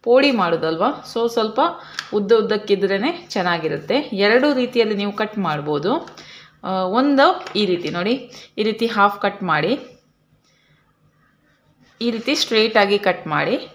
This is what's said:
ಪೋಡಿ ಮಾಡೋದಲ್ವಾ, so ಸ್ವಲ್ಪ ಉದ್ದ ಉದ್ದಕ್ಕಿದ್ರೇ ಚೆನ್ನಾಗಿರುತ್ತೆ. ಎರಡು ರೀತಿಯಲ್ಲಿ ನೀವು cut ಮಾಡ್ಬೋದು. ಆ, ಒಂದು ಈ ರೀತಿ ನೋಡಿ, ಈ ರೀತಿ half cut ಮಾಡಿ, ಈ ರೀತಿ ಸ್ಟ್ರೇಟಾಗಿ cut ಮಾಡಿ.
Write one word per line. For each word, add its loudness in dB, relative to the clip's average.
ಪೋಡಿ 4
ಮಾಡೋದಲ್ವಾ, 0
so -4
ಸ್ವಲ್ಪ 0
ಉದ್ದ 2
ಉದ್ದಕ್ಕಿದ್ರೇ -2
ಚೆನ್ನಾಗಿರುತ್ತೆ. -2
ಎರಡು 4
ರೀತಿಯಲ್ಲಿ 0
ನೀವು -4
cut -4
ಮಾಡ್ಬೋದು. -2
ಆ, -6
ಒಂದು 4
ಈ 2
ರೀತಿ -2
ನೋಡಿ, 0
ಈ 0
ರೀತಿ -2
half 2
cut -2
ಮಾಡಿ, 0
ಈ 0
ರೀತಿ -2
ಸ್ಟ್ರೇಟಾಗಿ 2
cut -2
ಮಾಡಿ. 0